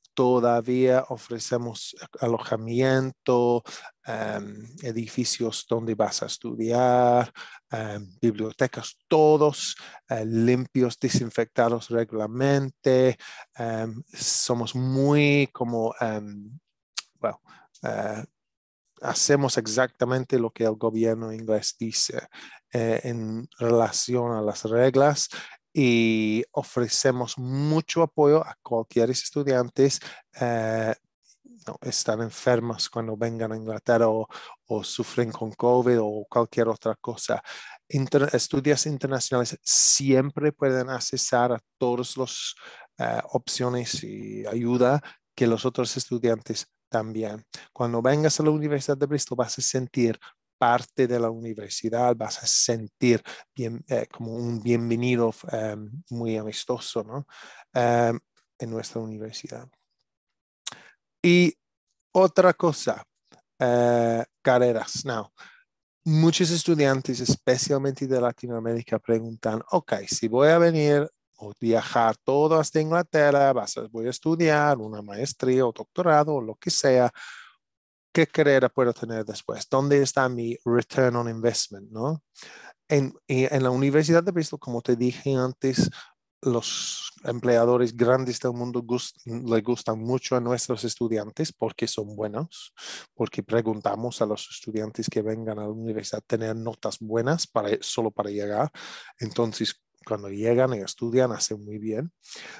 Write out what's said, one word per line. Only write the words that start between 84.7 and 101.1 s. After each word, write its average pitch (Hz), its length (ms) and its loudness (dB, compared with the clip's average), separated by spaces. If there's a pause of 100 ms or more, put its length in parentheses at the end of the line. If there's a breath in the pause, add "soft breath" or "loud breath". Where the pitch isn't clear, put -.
te 123 140 2
dije 123 380 -2
antes, 127 560 0 (520 loud breath)
los - 720 -4 (120)
empleadores 120 720 2
grandes 123 440 2
del 123 120 -2
mundo 120 300 -6
gust-, 120 420 -4
le 117 380 0
gustan 113 380 -2
mucho 127 360 -2
a 123 40 2
nuestros 120 440 -4
estudiantes 113 680 -4
porque 113 340 -4
son 104 300 -8
buenos, 107 580 -8 (400 loud breath)
porque - 280 -4
preguntamos 110 800 -2
a 113 60 2
los 104 240 -6
estudiantes 110 580 -8
que 113 140 -2
vengan 110 380 -6
a - 20 -8
la 104 80 -8
universidad 113 560 -8
tener 110 300 -4
notas 110 420 -8
buenas 117 480 -2
para, 107 340 -2
solo 113 300 -4
para 101 200 -4
llegar. 104 400 -2 (480 loud breath)
Entonces, 113 600 -4 (240)
cuando 101 240 -6
llegan 120 460 2
y 107 40 -6
estudian, 120 540 -2